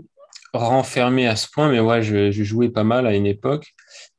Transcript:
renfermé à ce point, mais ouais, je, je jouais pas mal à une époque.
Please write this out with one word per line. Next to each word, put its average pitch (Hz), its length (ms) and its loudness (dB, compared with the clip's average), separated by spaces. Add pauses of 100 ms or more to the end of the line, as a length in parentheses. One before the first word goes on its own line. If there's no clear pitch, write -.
(520)
renfermé 127 760 0
à 110 100 0
ce - 120 -8
point, 151 220 0
mais 120 100 2
ouais, 113 220 2
je, 101 280 0
je 107 140 -2
jouais 117 260 0
pas 110 140 -2
mal 123 220 0
à 107 80 0
une 101 120 0
époque. 127 400 -4 (520)